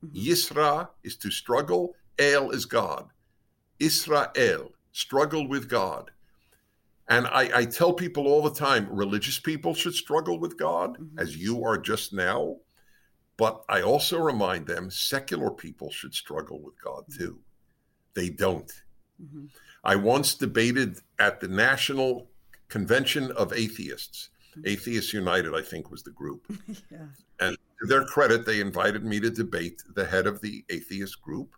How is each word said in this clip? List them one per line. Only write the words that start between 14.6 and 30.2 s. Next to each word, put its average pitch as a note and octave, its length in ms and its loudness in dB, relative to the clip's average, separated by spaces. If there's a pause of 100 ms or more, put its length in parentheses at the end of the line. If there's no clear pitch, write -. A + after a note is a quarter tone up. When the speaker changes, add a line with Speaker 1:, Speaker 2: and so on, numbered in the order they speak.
Speaker 2:
them F2+ 240 -6
secular C3+ 600 -2
people D#2 400 -12
should - 240 -10
struggle D2+ 460 -8
with C#2+ 220 -20
God C#2 260 -10
Speaker 1:
Mm-hmm. - 100 -14
Speaker 2:
too. F2 200 -8 (760)
They F2+ 140 -2
don't. F2 420 -2 (520)
Speaker 1:
Mm-hmm. D3 240 -16 (380)
Speaker 2:
I G2 120 4
once B2 380 4
debated A#2+ 640 0 (200)
at G#2 220 2
the G2+ 80 -6
National B2+ 800 2 (400)
Convention B2+ 640 0
of G2+ 220 0
Atheists. G#2+ 760 -6 (280)
Speaker 1:
Mm-hmm. D#3 100 -6
Speaker 2:
Atheists A2+ 460 -2
United, F2+ 400 2
I D#2+ 80 -2
think, D#2 280 -12
was - 120 -16
the - 80 -18
group. - 400 -10
Speaker 1:
<laughs> G#3 400 -14
Yeah. D#3+ 160 -18 (340)
Speaker 2:
And F#2 160 0 (240)
to A2 60 -6
their C3 180 6
credit, A#2 400 4
they G#2+ 160 0
invited G2+ 440 0
me G#2+ 160 -2
to A2+ 100 0
debate F#2+ 500 -4 (140)
the G2 100 0
head F#2 220 2